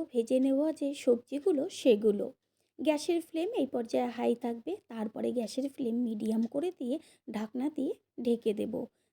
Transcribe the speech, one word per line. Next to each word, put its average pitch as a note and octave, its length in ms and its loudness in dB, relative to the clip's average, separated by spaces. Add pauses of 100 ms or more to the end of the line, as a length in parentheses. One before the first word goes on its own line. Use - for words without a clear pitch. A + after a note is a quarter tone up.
(120)
ভেজে A#3+ 280 2
নেওয়া C4+ 320 4
যে C#4+ 220 -2
সবজিগুলো C#4 760 0
সেগুলো। G#3 640 4 (480)
গ্যাসের D4+ 400 2
ফ্লেম E4 320 -4
এই F4 140 0
পর্যায়ে B3 400 -2
হাই A#3+ 280 2
থাকবে, A#3 360 -6 (160)
তারপরে A3+ 440 -4
গ্যাসের B3 380 -2
ফ্লেম A#3 260 -4
মিডিয়াম A3+ 480 0
করে C#4+ 280 -2
দিয়ে C#4 280 -4 (320)
ঢাকনা A3 380 -4
দিয়ে D#4 240 -4 (300)
ঢেকে A#3 300 0
দেব। G#3+ 200 -6 (400)